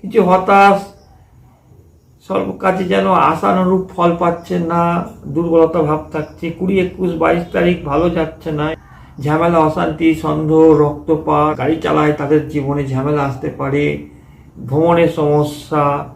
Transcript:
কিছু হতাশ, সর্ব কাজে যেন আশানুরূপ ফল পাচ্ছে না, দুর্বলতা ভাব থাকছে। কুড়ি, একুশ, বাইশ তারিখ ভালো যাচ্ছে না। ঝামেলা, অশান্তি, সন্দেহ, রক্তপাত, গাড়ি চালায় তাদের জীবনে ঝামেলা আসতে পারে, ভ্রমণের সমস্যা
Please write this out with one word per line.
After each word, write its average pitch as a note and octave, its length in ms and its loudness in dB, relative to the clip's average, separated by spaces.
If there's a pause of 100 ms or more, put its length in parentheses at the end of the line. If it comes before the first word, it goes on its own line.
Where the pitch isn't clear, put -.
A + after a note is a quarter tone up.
কিছু G#3 240 0
হতাশ, G3 500 4 (1500)
সর্ব F#3+ 220 -4 (140)
কাজে F#3+ 300 -2
যেন G3 140 2 (240)
আশানুরূপ F#3 520 0 (100)
ফল F3 180 0 (100)
পাচ্ছে E3+ 360 -4 (140)
না, E3+ 120 0 (520)
দুর্বলতা E3 540 2
ভাব D#3 120 -2 (140)
থাকছে। - 300 -8 (140)
কুড়ি, F#3 160 -2 (100)
একুশ, F#3 260 -4 (120)
বাইশ E3+ 220 0 (100)
তারিখ F3 220 2 (140)
ভালো D#3 160 0 (100)
যাচ্ছে D#3+ 420 -6
না। D3+ 80 -2 (580)
ঝামেলা, E3 340 2 (100)
অশান্তি, E3 400 -2 (160)
সন্দেহ, D#3 380 2 (220)
রক্তপাত, D3+ 680 0 (100)
গাড়ি D3 240 0
চালায় D3+ 360 2
তাদের D3 220 2 (100)
জীবনে C#3+ 300 -2 (100)
ঝামেলা C#3+ 360 0
আসতে C3 200 -6 (100)
পারে, C#3+ 260 -2 (840)
ভ্রমণের E3 500 2
সমস্যা D3 640 0 (340)